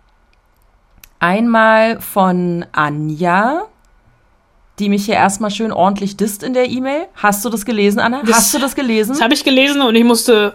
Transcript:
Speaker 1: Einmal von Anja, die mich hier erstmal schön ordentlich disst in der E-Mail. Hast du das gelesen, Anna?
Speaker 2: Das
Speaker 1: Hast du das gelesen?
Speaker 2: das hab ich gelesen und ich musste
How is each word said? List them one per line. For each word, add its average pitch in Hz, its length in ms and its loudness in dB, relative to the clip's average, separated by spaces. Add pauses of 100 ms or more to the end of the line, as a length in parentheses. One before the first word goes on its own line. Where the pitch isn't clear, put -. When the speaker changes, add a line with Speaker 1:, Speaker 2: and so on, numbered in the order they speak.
(1200)
Speaker 1:
Einmal 220 800 2
von 180 720 -2
Anja, 160 880 -2 (1160)
die 202 120 -2
mich 202 160 0
hier 220 80 -2
erstmal 202 360 0
schön 220 220 -4
ordentlich 196 440 -2
disst 208 260 -4
in 262 100 -6
der 254 160 0
E-Mail. 269 460 -6
Hast 202 300 0
du 240 40 -4
das 220 160 -6
gelesen, 208 360 0
Anna? 233 260 -2
Speaker 2:
Das 226 100 4
Speaker 1:
Hast 226 180 2
du 294 40 0
das 262 160 -2
gelesen? 226 380 -2
Speaker 2:
das 302 100 -2
hab 339 100 2
ich - 120 -2
gelesen 277 360 2
und 240 140 0
ich 226 100 6
musste 226 500 2